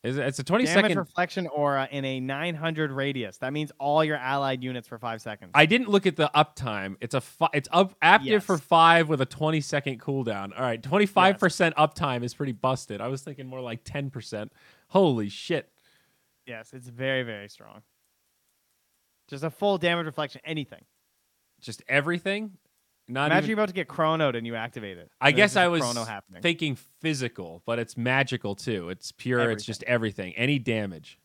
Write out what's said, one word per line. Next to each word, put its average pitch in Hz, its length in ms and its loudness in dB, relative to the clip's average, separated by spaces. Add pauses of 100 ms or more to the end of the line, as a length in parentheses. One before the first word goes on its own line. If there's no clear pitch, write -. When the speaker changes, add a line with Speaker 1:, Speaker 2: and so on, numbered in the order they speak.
Speaker 1:
Is 127 160 -4
it, 127 80 -2
it's 139 140 -4
a - 20 -6
Speaker 2:
Damage 214 240 2
Speaker 1:
twenty-second 196 320 4
Speaker 2:
reflection 180 480 -4
aura 139 460 0
in 139 120 -4
a 131 140 -4
nine 139 380 -4
hundred 156 340 -2
radius. 135 480 -4
That 131 140 -4
means 151 260 -4
all 147 240 2
your 151 140 0
allied 131 480 -2
units 127 240 -8
for 117 100 -14
five 113 240 -8
seconds. 101 320 -12
Speaker 1:
I 147 120 8
didn't 226 220 0
look 196 160 2
at 180 120 0
the 151 180 2
uptime. 107 640 -2
It's 117 140 -8
a 135 60 0
fi-, - 340 -4
it's 147 180 -4
up, 190 300 4
active 202 400 6
for 190 140 0
Speaker 2:
Yes. 147 80 -4
Speaker 1:
five 165 440 6
with 151 120 0
a 131 60 2
twenty-second 147 760 -2
cooldown. 113 580 -4
All 127 60 -2
right, 117 180 -2
twenty-five 190 560 4
percent 170 400 2
Speaker 2:
Yes. 151 100 6
Speaker 1:
uptime 127 360 -2
is 120 100 -6
pretty 139 180 -6
busted. 113 480 -2
I 110 60 -6
was 135 160 -6
thinking 139 240 -14
more 131 140 -12
like 117 240 -10
ten 143 260 -6
percent. 110 420 -10 (360)
Holy 135 400 4
shit. - 420 -6 (720)
Speaker 2:
Yes, 113 280 -16
it's 127 160 -16
very, 131 340 -4
very 104 260 -10
strong. 104 340 -20 (1500)
Just 139 160 -10
a 160 60 -2
full 202 280 2
damage 170 280 0
reflection, 147 380 -6
anything. 156 400 -8 (760)
Speaker 1:
Just - 280 -14
everything? 175 680 -2 (520)
Not 135 200 -2
Speaker 2:
Imagine 165 180 4
Speaker 1:
even 214 60 -2
Speaker 2:
you're 220 40 0
about 214 140 0
to 180 60 -10
get 180 120 -4
chronoed 156 500 0
and 117 80 -6
you 117 120 -6
activate 110 420 -10
it. 85 100 -20 (120)
Speaker 1:
I 135 80 8
Speaker 2:
And 147 80 6
Speaker 1:
guess 202 180 6
Speaker 2:
there's 190 80 6
Speaker 1:
I 175 140 4
Speaker 2:
just 139 100 2
Speaker 1:
was 120 80 -2
Speaker 2:
chrono 117 100 -2
happening. 104 380 -12
Speaker 1:
thinking 165 320 0 (260)
physical, 117 680 -6
but 117 120 -2
it's 117 180 -6
magical 123 600 0
too. 92 340 -6
It's - 220 -12
pure, 123 400 0
it's 104 120 -6
just - 200 -10
Speaker 2:
Everything. 110 480 -2
Speaker 1:
everything. 113 100 -4
Any 139 160 2
damage. 104 680 -6